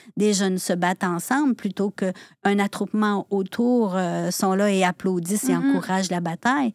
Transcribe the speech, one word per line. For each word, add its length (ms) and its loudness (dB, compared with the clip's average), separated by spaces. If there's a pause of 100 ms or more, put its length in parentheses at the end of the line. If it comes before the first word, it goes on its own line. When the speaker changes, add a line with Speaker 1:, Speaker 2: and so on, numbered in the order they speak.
(160)
Speaker 1:
Des 180 2
jeunes 260 0
se 120 -4
battent 320 0
ensemble 520 0
plutôt 340 -4
qu'un 680 -2
attroupement 720 -2
autour, 640 0
euh, 360 -2
sont 220 0
là 180 2
et 140 4
applaudissent 640 0
et 80 4
Speaker 2:
Mhm. 140 2
Speaker 1:
encouragent 400 0
la 100 0
bataille. 540 0